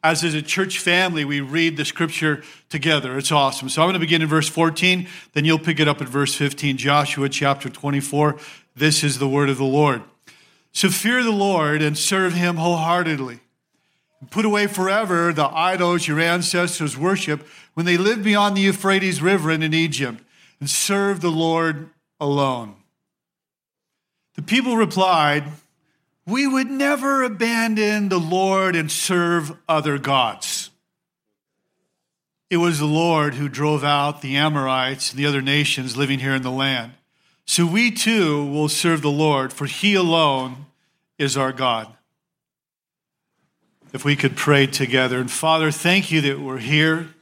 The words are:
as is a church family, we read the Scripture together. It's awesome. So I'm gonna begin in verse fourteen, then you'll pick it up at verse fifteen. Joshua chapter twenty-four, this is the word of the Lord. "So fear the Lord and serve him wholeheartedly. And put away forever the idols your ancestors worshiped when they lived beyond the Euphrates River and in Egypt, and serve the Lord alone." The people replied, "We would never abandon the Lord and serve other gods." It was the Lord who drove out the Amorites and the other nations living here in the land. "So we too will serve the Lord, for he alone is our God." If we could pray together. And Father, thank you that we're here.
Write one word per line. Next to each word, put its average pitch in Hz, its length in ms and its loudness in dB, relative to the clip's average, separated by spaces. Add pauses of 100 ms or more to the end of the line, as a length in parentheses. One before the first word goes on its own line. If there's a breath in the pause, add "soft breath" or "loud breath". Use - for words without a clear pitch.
as 160 200 2
is 165 120 0
a 151 80 -2
church 190 360 -4
family, 175 460 0
we 143 160 -2
read 156 360 -2
the 151 80 -4
Scripture 156 600 -2 (240 loud breath)
together. 139 500 -2
It's 139 140 -2
awesome. 135 360 0
So 156 140 0
I'm 165 60 4
gonna 190 100 0
begin 160 240 2
in 156 60 0
verse 156 200 2
fourteen, 180 600 2 (240 loud breath)
then 147 120 0
you'll 160 140 4
pick 160 220 -2
it 151 80 4
up 147 120 0
at 135 80 -8
verse 143 260 -2
fifteen. 143 420 -2
Joshua 139 520 0
chapter 139 400 -2
twenty-four, 143 680 -2 (400 loud breath)
this 147 260 2
is 139 160 0
the 139 100 0
word 139 200 2
of 135 80 0
the 131 80 -2
Lord. 135 380 2 (680 soft breath)
"So - 180 2
fear 240 340 0
the 233 60 2
Lord 175 520 2
and 151 160 0
serve 185 360 0
him 175 220 0
wholeheartedly. 160 840 -2 (800)
And 131 100 -20
put 214 140 -2
away 208 240 2
forever 185 640 0
the 151 140 0
idols 175 600 0
your 156 140 0
ancestors 170 760 0
worshiped 156 500 -2 (280 loud breath)
when 170 120 -2
they 175 100 4
lived 202 260 0
beyond 208 340 2
the 196 40 0
Euphrates 190 600 0
River 170 280 2
and 160 140 0
in 156 100 -2
Egypt, 139 480 -2 (380 soft breath)
and 143 100 -6
serve 196 500 0
the 165 120 0
Lord 160 560 0 (320)
alone." 135 540 -2 (1600)
The 151 80 -10
people 247 340 0
replied, 165 680 2 (800)
"We 262 220 0
would 262 200 0
never 277 540 0
abandon 220 840 0
the 185 100 0
Lord 190 560 0
and 156 160 -2
serve 170 680 0 (120)
other 151 300 0
gods." 131 720 -2 (1800)
It 175 100 2
was 170 200 2
the 151 80 0
Lord 151 480 2
who 143 140 -4
drove 143 340 -2
out 143 400 0
the 135 140 -4
Amorites 135 760 0
and 131 80 -12
the 143 80 0
other 139 160 0
nations 135 540 -2
living 135 240 -2
here 135 120 -2
in 131 100 -2
the 127 80 -4
land. 131 420 -4 (520)
"So - 220 0
we 220 240 2
too 196 560 0
will 147 220 -2
serve 156 340 0
the 147 80 0
Lord, 143 420 0
for 143 140 -8
he 202 280 0
alone 147 720 0 (520)
is 139 180 0
our 131 160 0
God." 120 360 -2 (2000)
If - 120 -10
we 143 100 4
could 139 220 0
pray 139 320 4
together. 127 500 0
And 127 100 -4
Father, 160 440 0
thank 180 400 2
you 156 80 2
that 139 180 0
we're 131 200 -8
here. 156 500 0 (140)